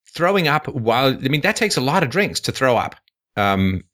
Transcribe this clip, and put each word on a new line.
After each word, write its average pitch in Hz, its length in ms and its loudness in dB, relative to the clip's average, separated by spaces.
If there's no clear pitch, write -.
throwing 175 340 0
up 151 200 0
while, 123 400 0
I 131 200 -2
mean, 143 140 -2
that 202 140 0
takes 214 200 -2
a 147 40 -2
lot 147 220 2
of 135 80 0
drinks 170 300 -2
to - 120 -4
throw 127 240 2
up. - 200 -2
Um, 95 460 2